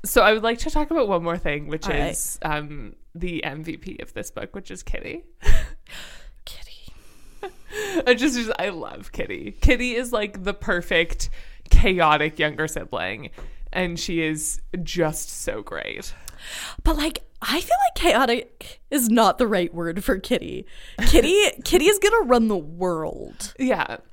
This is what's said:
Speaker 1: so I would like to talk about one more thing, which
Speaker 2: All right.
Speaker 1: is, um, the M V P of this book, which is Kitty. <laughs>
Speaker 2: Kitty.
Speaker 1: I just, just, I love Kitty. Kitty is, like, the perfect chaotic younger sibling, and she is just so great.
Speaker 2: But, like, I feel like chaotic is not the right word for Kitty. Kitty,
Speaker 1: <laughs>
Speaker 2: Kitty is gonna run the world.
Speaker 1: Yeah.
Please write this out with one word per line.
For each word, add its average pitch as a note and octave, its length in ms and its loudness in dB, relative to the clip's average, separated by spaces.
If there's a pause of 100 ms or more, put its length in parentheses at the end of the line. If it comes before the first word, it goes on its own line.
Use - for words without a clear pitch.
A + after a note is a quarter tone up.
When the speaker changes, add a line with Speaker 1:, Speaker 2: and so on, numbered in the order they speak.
Speaker 1:
so A#3 180 4
I G#3 100 8
would A3 100 0
like A#3 160 0
to D#4 120 -4
talk D4+ 200 0
about D4+ 180 0
one F3 140 0
more E3+ 160 -4
thing, D3 300 -4
which D#3 180 -6
Speaker 2:
All D#3+ 60 -2
right. D3 180 0
Speaker 1:
is, - 320 -8
um, D3 520 -6 (200)
the E3+ 300 -6
M D#3 180 -8
V D#3 140 -10
P - 240 -14
of - 140 -14
this - 180 -10
book, - 220 -12
which G3 160 -14
is F#2 120 -14
Kitty. - 420 -8 (160)
<laughs> - 1040 4
Speaker 2:
Kitty. - 480 -16 (1120)
Speaker 1:
I B3 80 4
just, B3 220 0
just, A3+ 220 -4
I F#3+ 120 -4
love - 420 -12
Kitty. - 480 -8
Kitty B3 340 4
is, A#3+ 180 -4
like, G3+ 320 -4
the G3+ 100 -2
perfect F3 760 -2 (400)
chaotic D#3 680 6
younger D3+ 300 -2
sibling, G2+ 640 -6 (420)
and F3 260 -4
she E3 240 -4
is D#3 380 -4 (220)
just D#3 480 -2
so - 320 -8
great. - 500 -10 (680)
Speaker 2:
But, E4 140 4
like, D4+ 240 -2 (200)
I D4 200 -2
feel E5+ 160 0 (120)
like F#5 60 -4 (180)
chaotic - 680 -2 (100)
is B3 180 2
not G#3+ 300 6
the B3 80 4
right F3+ 260 0
word E3+ 320 -6
for G3+ 140 2
Kitty. - 480 -6 (400)
Kitty, F4 360 8 (100)
Speaker 1:
<laughs> - 120 -16
Speaker 2:
Kitty D4 220 4
is G4+ 140 6
gonna G#4 260 4
run A#3 220 4
the G#3 80 2
world. E3 1000 -6
Speaker 1:
Yeah. B3 400 -2 (140)